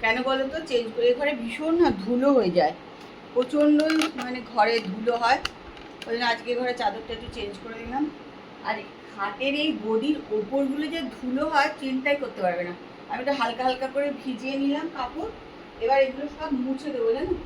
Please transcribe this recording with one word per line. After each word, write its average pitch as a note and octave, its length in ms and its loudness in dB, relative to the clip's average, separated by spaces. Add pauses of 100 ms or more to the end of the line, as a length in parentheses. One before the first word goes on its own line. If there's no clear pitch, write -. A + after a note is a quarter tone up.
কেন A3+ 140 2 (100)
বলো C4+ 160 2 (100)
তো? D#4+ 60 -4 (100)
চেঞ্জ A#3+ 240 2
করে, A#3+ 180 2
এই A#3+ 80 6
ঘরে D4 120 2 (100)
ভীষণ D4+ 400 -2
না E4 60 8 (160)
ধুলো B3 340 4
হয়ে F#3+ 220 4
যায়, D#3+ 140 4 (600)
প্রচণ্ড D4 440 6 (480)
মানে B3+ 140 -4 (140)
ঘরে A3+ 220 4 (140)
ধুলো A3 240 0 (100)
হয়, B3+ 160 4 (680)
ওই A#3 60 -2
জন্য A#3+ 200 0
আজকে A3+ 160 -6 (100)
ঘরে B3 220 0
চাদরটা A3 360 -2
একটু A3+ 200 -10
চেঞ্জ G3+ 160 -6 (100)
করে A3+ 200 -10
দিলাম। B3+ 200 -2 (640)
আর G#3+ 80 -2 (360)
খাটের G#3+ 420 -2 (100)
এই D#4 60 2 (140)
গদির A3+ 340 2 (200)
ওপরগুলো C4+ 560 0
যে E4 60 -2 (160)
ধুলো B3+ 280 -2 (100)
হয়, D4 160 4 (120)
চিন্তাই C4+ 400 0
করতে - 240 -8
পারবে F3 240 2
না। F3 40 -6 (360)
আমি A3 140 -4
একটু C#4 160 2
হালকা A#3+ 280 0
হালকা B3+ 280 0
করে C#4+ 120 2 (140)
ভিজিয়ে C4 420 -4
নিলাম D4 220 2 (100)
কাপড়, D4 360 -4 (520)
এবার C4 220 6
এগুলো C4 200 -6 (120)
সব D#4 120 -6 (160)
মুছে C4+ 300 -4
দেবো, A3+ 220 2
জানো? F4 160 0 (120)